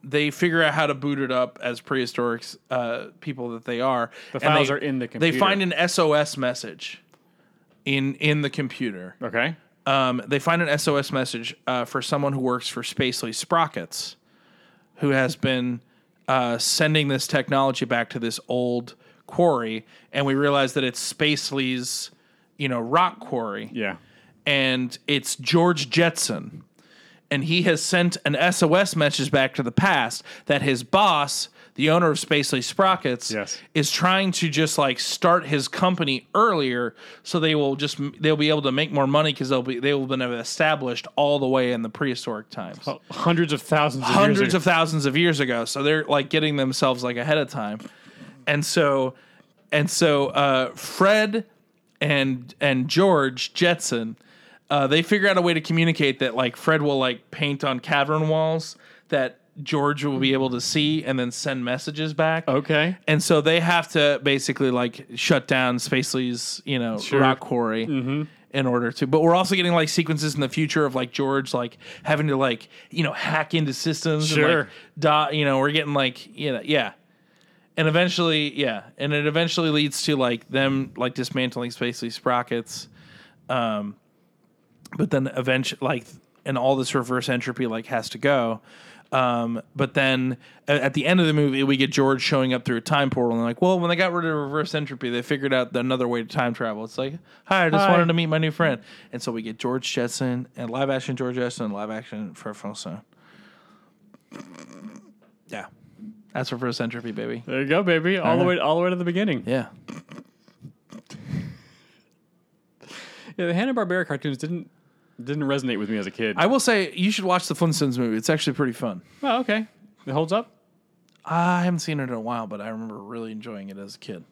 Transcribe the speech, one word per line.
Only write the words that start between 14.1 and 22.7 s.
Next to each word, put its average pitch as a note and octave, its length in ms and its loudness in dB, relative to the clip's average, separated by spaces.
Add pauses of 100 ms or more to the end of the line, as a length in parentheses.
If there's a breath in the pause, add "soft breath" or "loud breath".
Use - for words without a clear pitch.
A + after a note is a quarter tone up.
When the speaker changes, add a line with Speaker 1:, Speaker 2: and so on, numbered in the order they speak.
Speaker 1:
who C#3+ 140 0
has C3 260 0
been, B2 460 -2 (460 soft breath)
uh, C3 300 2
sending D#3 500 2
this C3+ 180 0
technology C3+ 580 0
back A#2 260 0
to - 80 -8
this A2+ 300 -4
old B2 460 -2 (320 soft breath)
quarry, A#2+ 600 0 (260 soft breath)
and C#3 140 0
we C3+ 80 2
realize C#3 400 2
that C3+ 100 2
it's - 280 -4
Spacely's, C3+ 1000 -2 (460 soft breath)
you C#3+ 120 -4
know, B2 120 -2